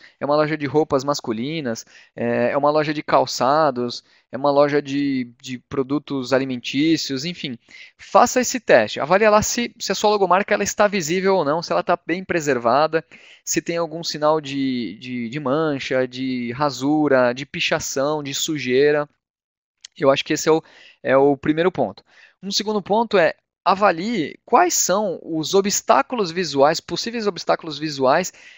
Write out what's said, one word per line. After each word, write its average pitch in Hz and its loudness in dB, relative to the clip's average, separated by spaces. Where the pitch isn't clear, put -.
é 135 -6
uma 147 2
loja 151 0
de 143 -6
roupas 143 0
masculinas, 135 -6
é, 120 -2
é 123 0
uma 143 2
loja 151 0
de 147 -6
calçados, 131 0
é 120 -10
uma 143 0
loja 143 4
de, 135 -2
de 127 -12
produtos 139 -4
alimentícios, 135 0
enfim. 160 -10
Faça 240 2
esse 240 -4
teste, 120 2
avalie 190 2
lá 208 6
se, - -6
se - -4
a - -4
sua 208 0
logomarca 196 2
ela 208 0
está 208 2
visível 190 0
ou 165 2
não, 156 -2
se - -6
ela 175 0
tá 175 0
bem 185 -4
preservada, 147 0
se - -4
tem 170 -4
algum 165 -6
sinal 156 0
de, 131 -4
de, 123 -8
de 139 -8
mancha, 139 -2
de 123 -6
rasura, 135 2
de 135 -8
pichação, 151 -4
de 139 -8
sujeira. 147 0
Eu 139 2
acho 139 2
que - -4
esse 151 -4
é 156 6
o, 160 2
é 127 2
o 139 4
primeiro 156 0
ponto. 113 -6
Um 196 -10
segundo 208 -2
ponto 220 0
é, 160 4
avalie 190 0
quais 339 4
são 190 -2
os 156 -4
obstáculos 202 2
visuais, 151 2
possíveis 220 -6
obstáculos 165 -4
visuais 147 0